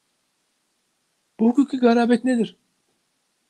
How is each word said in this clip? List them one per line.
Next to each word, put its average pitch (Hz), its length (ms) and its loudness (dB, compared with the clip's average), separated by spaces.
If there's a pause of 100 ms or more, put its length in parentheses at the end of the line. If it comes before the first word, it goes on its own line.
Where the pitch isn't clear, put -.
(1400)
Bu 226 80 2
hukuki 262 300 -2
garabet 233 460 0
nedir? 240 320 -4 (920)